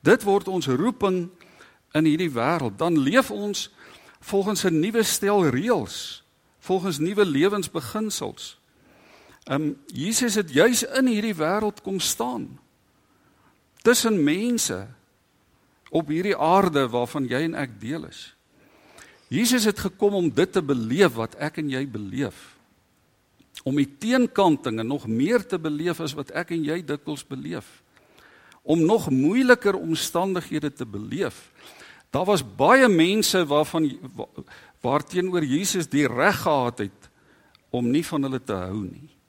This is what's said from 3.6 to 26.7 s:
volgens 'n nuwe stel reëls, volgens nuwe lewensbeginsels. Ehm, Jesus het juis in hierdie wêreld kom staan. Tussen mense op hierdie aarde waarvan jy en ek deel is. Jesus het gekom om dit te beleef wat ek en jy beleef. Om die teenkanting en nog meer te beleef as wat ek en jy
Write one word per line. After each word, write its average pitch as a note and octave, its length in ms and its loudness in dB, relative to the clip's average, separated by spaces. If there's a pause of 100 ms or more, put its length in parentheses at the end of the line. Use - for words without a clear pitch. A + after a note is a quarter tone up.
volgens G3 440 -2
'n E3 140 2
nuwe A3 240 0
stel G3 460 2
reëls, D3 720 -2 (360)
volgens F3+ 400 -2
nuwe G3 260 2
lewensbeginsels. F#3 1300 -4 (840)
Ehm, D3 300 -2 (140)
Jesus G#3 480 -2
het F3+ 160 -2
juis G#3+ 320 4
in C4 240 0
hierdie G#3+ 280 0
wêreld G3 460 -2
kom F#3+ 180 -6
staan. A#3 600 -6 (1200)
Tussen A3+ 420 4
mense D3+ 640 0 (1040)
op D#3+ 180 -2
hierdie F3 300 -2
aarde D#3+ 500 4
waarvan B2 400 -2
jy B2+ 160 -2
en D#3+ 120 -4
ek A#2 260 -8
deel C#3+ 240 -8
is. - 300 -20 (920)
Jesus A#3 340 2
het G#3 160 0
gekom G3+ 340 0
om F3+ 160 2
dit D#3 220 2
te F#3+ 100 0
beleef C3+ 520 2
wat A2+ 220 -6
ek D3+ 220 -6
en D3+ 120 -6
jy C3+ 180 -4
beleef. G#2+ 720 -8 (1040)
Om C3+ 140 -2
die C#3 120 0 (100)
teenkanting G3 800 2
en A2+ 80 -4
nog C3+ 200 -6
meer D3+ 380 0
te F#3 140 -4
beleef D#3+ 400 -4
as D3+ 180 -6
wat - 200 -10
ek E3+ 180 -6
en E3 80 -2
jy D#3 220 -2